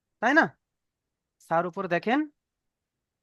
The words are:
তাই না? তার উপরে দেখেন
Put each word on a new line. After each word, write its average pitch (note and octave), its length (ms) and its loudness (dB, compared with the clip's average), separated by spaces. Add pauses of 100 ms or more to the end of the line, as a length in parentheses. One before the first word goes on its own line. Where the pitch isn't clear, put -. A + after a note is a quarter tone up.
(220)
তাই B3+ 120 2
না? D4+ 100 6 (1040)
তার E3 160 2
উপরে F#3 220 -8
দেখেন F3 300 0 (1040)